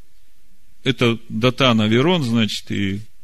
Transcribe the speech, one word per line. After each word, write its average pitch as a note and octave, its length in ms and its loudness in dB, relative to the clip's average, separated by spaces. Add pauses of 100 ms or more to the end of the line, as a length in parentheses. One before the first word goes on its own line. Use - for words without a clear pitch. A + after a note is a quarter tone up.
(840)
Это A#2+ 360 2 (100)
Датан, A#2+ 520 4
Аверон, C3 420 4
значит, A2+ 480 0
и G2+ 300 -2 (240)